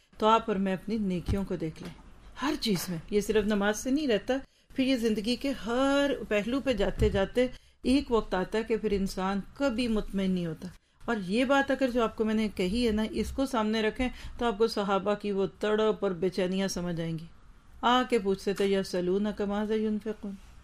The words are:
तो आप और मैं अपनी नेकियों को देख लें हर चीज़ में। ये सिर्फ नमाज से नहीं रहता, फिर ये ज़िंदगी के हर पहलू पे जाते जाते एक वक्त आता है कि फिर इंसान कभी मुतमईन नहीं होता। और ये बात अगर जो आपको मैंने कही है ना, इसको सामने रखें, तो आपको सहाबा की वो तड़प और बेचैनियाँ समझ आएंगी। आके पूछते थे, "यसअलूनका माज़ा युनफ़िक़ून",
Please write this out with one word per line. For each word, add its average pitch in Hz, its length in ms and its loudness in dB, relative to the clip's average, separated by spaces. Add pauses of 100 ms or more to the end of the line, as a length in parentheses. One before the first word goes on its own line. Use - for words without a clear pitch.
(200)
तो 214 60 2
आप 226 240 6
और 202 80 0
मैं 190 160 0
अपनी 202 260 -4
नेकियों 190 460 -2
को 190 120 -4
देख 156 240 -8
लें 175 140 -12 (440)
हर 302 160 0
चीज़ 190 360 -2
में। 160 100 -6 (100)
ये 208 100 2
सिर्फ 208 240 2
नमाज 208 300 2
से 254 160 -4
नहीं 302 160 0
रहता, 247 340 0 (320)
फिर 254 140 0
ये 262 100 4
ज़िंदगी 220 380 0
के 277 160 -2
हर 269 800 0
पहलू 214 300 0
पे 254 140 0
जाते 190 360 2
जाते 220 420 2 (340)
एक 269 260 2
वक्त 214 220 0
आता 185 240 -2
है 226 60 0
कि 226 140 0
फिर 214 160 -2
इंसान 190 500 -2 (140)
कभी 254 300 0
मुतमईन 196 440 0
नहीं 175 160 0
होता। 160 240 -8 (380)
और 226 100 0
ये 202 260 0
बात 277 260 4
अगर 262 180 2
जो 233 140 2
आपको 220 220 0
मैंने 220 240 2
कही 208 340 0
है 233 80 2
ना, 214 120 2
इसको 220 420 -2
सामने 220 360 0
रखें, 214 300 0 (280)
तो 240 60 0
आपको 226 220 2
सहाबा 202 480 0
की 208 160 -4
वो 196 160 0
तड़प 214 560 2
और 196 100 0
बेचैनियाँ 185 540 0
समझ 175 340 -4
आएंगी। 165 240 -6 (580)
आके 240 360 4
पूछते 196 340 0
थे, 196 200 2
"यसअलूनका 196 720 0
माज़ा 208 300 0
युनफ़िक़ून", 214 640 -4 (260)